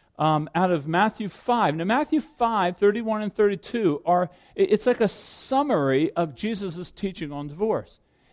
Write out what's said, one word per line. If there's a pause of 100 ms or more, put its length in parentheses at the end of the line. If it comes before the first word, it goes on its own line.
(200)
um,
out
of
Matthew
five.
Now,
Matthew
five,
thirty-one
and
thirty-two
are,
i-, (260)
it's
like
a
summary
of
Jesus'
teaching
on
divorce. (340)